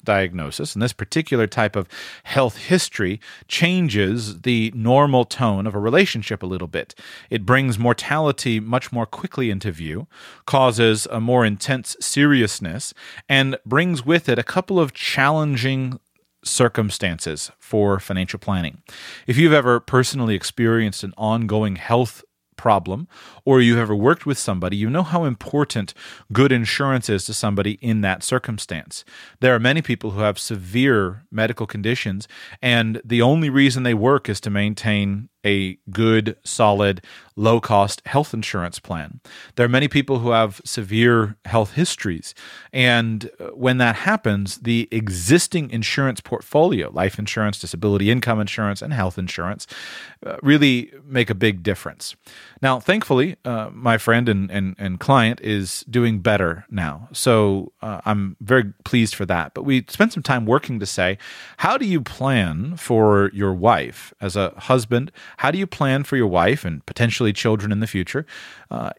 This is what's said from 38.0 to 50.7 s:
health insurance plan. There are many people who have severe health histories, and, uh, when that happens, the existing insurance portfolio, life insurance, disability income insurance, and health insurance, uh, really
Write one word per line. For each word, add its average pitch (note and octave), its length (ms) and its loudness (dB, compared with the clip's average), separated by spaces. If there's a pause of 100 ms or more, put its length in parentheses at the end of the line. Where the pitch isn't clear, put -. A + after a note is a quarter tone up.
health D3 300 -2
insurance F#2 460 -6
plan. D#2 400 -10 (340)
There A#2+ 100 2
are A#2+ 40 4
many C3 180 4
people C3+ 320 0
who A#2+ 120 -2
have A2+ 340 2
severe A2+ 800 2
health A2+ 300 0
histories, - 600 -4 (380)
and, A#2 680 0
uh, F2 120 -12
when B2+ 280 0
that A#2 160 4
happens, G#2 640 -2
the A#2 320 0
existing A2+ 800 0
insurance B2 500 -2
portfolio, C3 720 0
life F2+ 300 -2
insurance, G#2 400 -4
disability G2+ 500 0
income A#2+ 300 2
insurance, G2+ 420 -4
and D#3 100 -6
health F#2+ 240 -2
insurance, F#2 520 -8 (580)
uh, - 160 -10
really C#3 500 4 (140)